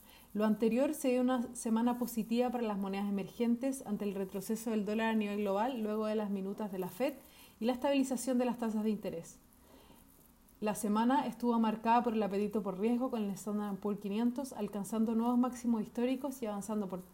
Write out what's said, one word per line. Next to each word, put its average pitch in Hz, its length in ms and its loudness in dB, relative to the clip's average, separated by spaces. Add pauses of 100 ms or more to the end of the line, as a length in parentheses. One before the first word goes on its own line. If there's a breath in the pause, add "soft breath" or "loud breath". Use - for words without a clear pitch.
(340 loud breath)
Lo 208 100 2
anterior 226 480 4
se 285 160 -2
dio 254 140 4
una 247 320 2
semana 240 440 2
positiva 233 520 0
para 240 120 -2
las 214 140 -2
monedas 196 320 -2
emergentes 233 800 0
ante 208 180 -2
el 202 100 -2
retroceso 196 540 -4
del 214 160 0
dólar 220 220 0
a 220 80 2
nivel 208 240 0
global 214 420 0
luego 214 240 -2
de 214 100 0
las 208 140 0
minutas 202 420 -4
de 185 80 -6
la 185 120 -4
Fed 285 240 -2 (440 loud breath)
y 220 60 -4
la 247 80 2
estabilización 262 640 2
de 247 80 4
las 240 140 0
tasas 214 260 0
de 220 60 2
interés. 180 480 -6 (1200 loud breath)
La 208 140 -2
semana 233 520 2
estuvo 233 320 0
marcada 226 440 4
por 233 100 0
el 220 100 2
apetito 202 400 0
por 185 160 -4
riesgo, 240 320 2
con 226 120 -2
el 202 80 -2
Standard 208 400 -4
and 196 80 -4
Poor's 202 200 -2
quinientos 240 540 -2
alcanzando 214 600 -2
nuevos 240 240 2
máximos 240 420 0
históricos 262 600 -2
y 226 40 -4
avanzando 208 400 -4
por 180 140 -6 (140)